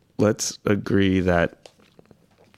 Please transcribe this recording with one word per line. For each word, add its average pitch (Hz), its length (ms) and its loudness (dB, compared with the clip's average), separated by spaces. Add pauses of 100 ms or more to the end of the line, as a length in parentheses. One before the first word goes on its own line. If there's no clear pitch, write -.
(180)
Let's - 480 -2
agree 98 540 0
that 87 500 -2 (880)